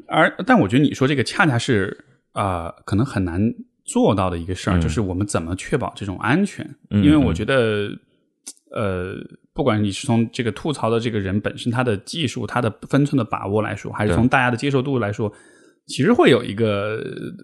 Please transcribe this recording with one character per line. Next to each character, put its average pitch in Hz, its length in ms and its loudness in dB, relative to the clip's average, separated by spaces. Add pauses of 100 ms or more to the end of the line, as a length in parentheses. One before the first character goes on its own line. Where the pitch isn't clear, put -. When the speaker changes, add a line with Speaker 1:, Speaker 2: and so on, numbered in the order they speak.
Speaker 1:
而， 165 260 2 (120)
但 254 120 6
我 131 100 4
觉 107 80 2
得 147 60 4
你 143 100 2
说 - 140 0
这 147 80 2
个 131 80 2
恰 - 240 0
恰 131 100 2
是， 107 480 0 (280)
呃， 90 380 -2 (140)
可 - 120 -2
能 113 100 2
很 101 180 -2
难 87 160 -2 (460)
做 233 280 2
到 95 140 0
的 87 80 -4
一 85 80 -6
个 90 100 -6
事 - 160 -6
儿， 90 80 4
Speaker 2:
嗯。 - 40 2
Speaker 1:
就 80 60 0
是 80 120 -2
我 90 140 -2
们 98 120 -2
怎 98 140 -2
么 82 160 -6
确 - 220 -4
保 95 180 -4
这 - 80 -12
种 98 140 -6
安 156 260 2
全。 - 220 -6 (240)
Speaker 2:
嗯， 104 100 2
嗯。 98 40 6
Speaker 1:
因 95 60 8
为 156 60 6
我 127 160 4
觉 82 120 -2
得， 110 460 0 (800)
呃， 95 440 -4 (380)
不 160 100 -2
管 110 200 2
你 104 100 0
是 - 140 -8
从 113 260 2
这 - 100 -4
个 117 80 -2
吐 151 220 -4
槽 117 180 -2
的 117 80 2
这 117 120 -4
个 107 100 -2
人 98 200 0
本 - 160 -4
身， - 140 -4
他 127 140 0
的 113 140 0
技 156 280 -6
术， 120 200 -6
他 120 140 -4
的 120 100 0 (180)
分 143 180 2
寸 143 100 0
的 127 60 2
把 107 240 -4
握 104 160 0
来 104 140 -4
说， 110 160 -10
还 107 140 -2
是 87 80 2
从 110 120 4
大 135 120 4
家 123 120 2
的 120 60 0
接 139 140 -2
受 135 120 2
度 135 160 -2
来 107 140 -2
说， 107 160 -4
Speaker 2:
对。 - 80 -14 (500)
Speaker 1:
其 - 160 -4
实 202 120 6
会 254 160 6
有 120 120 4
一 107 120 -6
个， 107 500 -2 (400)